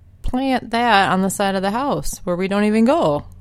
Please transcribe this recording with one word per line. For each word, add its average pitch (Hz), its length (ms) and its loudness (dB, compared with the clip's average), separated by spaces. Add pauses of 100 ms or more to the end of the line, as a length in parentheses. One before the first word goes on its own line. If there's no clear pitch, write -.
(220)
plant 262 500 -2
that 226 400 2
on 185 120 2
the 196 60 0
side 196 260 -2
of 190 60 -2
the 196 100 -2
house 220 520 -4
where 180 140 -4
we 190 100 -2
don't 202 160 0
even 214 220 4
go. 233 400 2 (160)